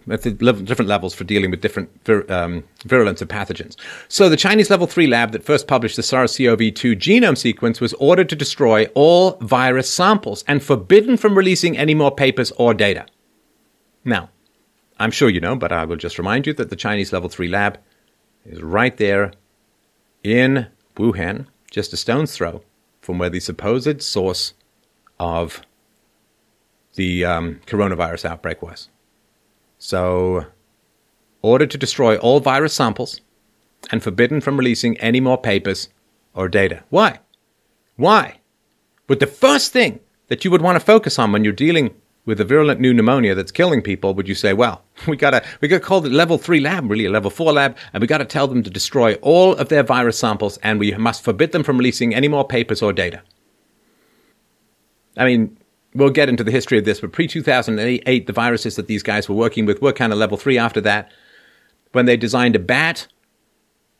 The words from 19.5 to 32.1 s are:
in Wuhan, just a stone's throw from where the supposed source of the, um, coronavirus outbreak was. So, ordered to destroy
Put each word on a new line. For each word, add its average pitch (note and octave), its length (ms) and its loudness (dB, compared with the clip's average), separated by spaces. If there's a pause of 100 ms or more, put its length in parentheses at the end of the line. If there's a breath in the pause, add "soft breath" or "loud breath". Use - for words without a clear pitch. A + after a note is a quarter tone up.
in B2 440 0 (280)
Wuhan, G#2 520 -4 (220)
just - 220 -8
a - 60 -10
stone's D3 360 -4
throw E2+ 300 -8 (380)
from F2+ 160 -8
where F2+ 120 -2
the F2 100 -6
supposed B2 640 -4
source F#2 500 -4 (640)
of E2+ 420 -6 (1300)
the, F2+ 320 -2
um, E2+ 400 -4
coronavirus F2 600 -4
outbreak E2 360 -10
was. - 280 -18 (880)
So, F2+ 680 -2 (960)
ordered B2+ 300 4
to D3 60 -10
destroy B2 400 0